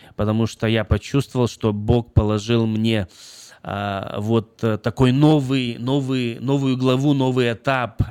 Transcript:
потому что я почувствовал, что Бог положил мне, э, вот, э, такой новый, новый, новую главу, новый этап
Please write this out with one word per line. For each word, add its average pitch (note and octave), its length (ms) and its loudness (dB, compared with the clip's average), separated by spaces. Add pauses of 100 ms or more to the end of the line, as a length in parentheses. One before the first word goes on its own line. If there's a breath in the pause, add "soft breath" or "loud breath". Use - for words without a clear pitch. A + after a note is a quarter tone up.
(160 loud breath)
потому G#2+ 300 0
что - 200 -6
я A2 180 0
почувствовал, A#2+ 640 0
что - 260 -2
Бог A#2 400 0
положил G#2+ 520 2
мне, A2 400 0 (560 loud breath)
э, G2+ 560 -6
вот, A2 460 -2
э, A2 140 0
такой B2 340 2
новый, C3+ 640 2
новый, B2+ 600 -2
новую C3+ 380 0
главу, C3 340 2
новый B2+ 400 2
этап B2 580 -4